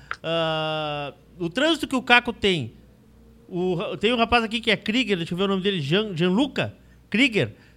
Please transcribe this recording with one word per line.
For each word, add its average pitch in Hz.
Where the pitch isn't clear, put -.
ah, 156
o 170
trânsito 302
que 262
o 240
Caco 240
tem. 160
O, 185
tem 220
um 247
rapaz 233
aqui 226
que 220
é 196
Krieger, 208
deixa 165
eu 170
ver 196
o 196
nome 190
dele, 196
Jean, 180
Gianluca 185
Krieger, 208